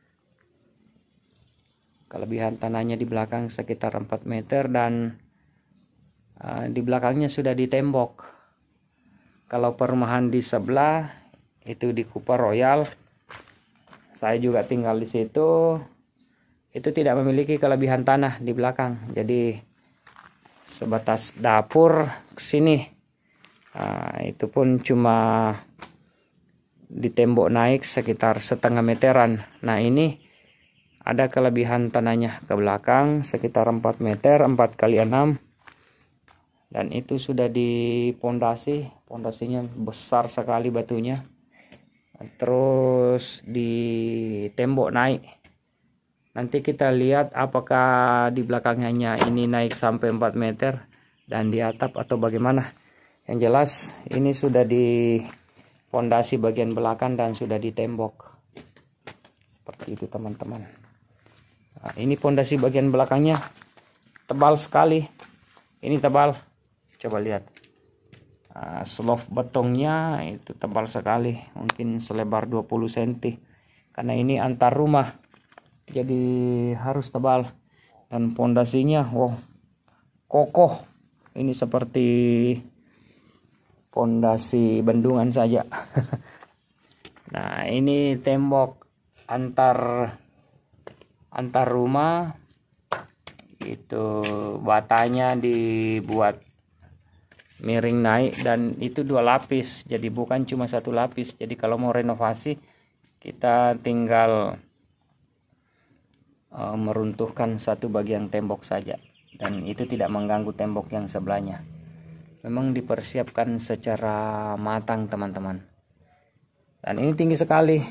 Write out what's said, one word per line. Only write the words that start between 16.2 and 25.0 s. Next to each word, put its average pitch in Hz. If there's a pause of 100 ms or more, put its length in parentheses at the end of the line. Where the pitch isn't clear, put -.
itu 127
tidak 139
memiliki 139
kelebihan 131
tanah 135
di 120
belakang. 123
Jadi 113 (1120)
sebatas 110
dapur 151 (240)
ke -
sini. 151 (960)
Nah, 50
itu -
pun 127
cuma 113 (1400)